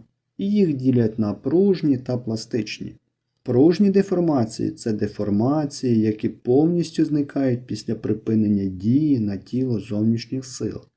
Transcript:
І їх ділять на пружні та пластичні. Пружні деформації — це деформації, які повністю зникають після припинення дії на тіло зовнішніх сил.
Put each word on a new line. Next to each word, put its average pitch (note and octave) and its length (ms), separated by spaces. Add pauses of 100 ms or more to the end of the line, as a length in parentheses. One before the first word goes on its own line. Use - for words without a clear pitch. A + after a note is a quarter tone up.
(380)
І G3 140
їх G3 220
ділять B2 460
на G#2 140
пружні D#3 640
та B2+ 200
пластичні. - 800 (500)
Пружні E3+ 440
деформації — E3 840
це A2+ 220
деформації, A2+ 1080
які G#2+ 300
повністю D#3+ 760
зникають C#3 640
після - 280
припинення G#2+ 680
дії A#2 540
на G2+ 180
тіло A#2+ 420
зовнішніх A2+ 680
сил. - 360 (160)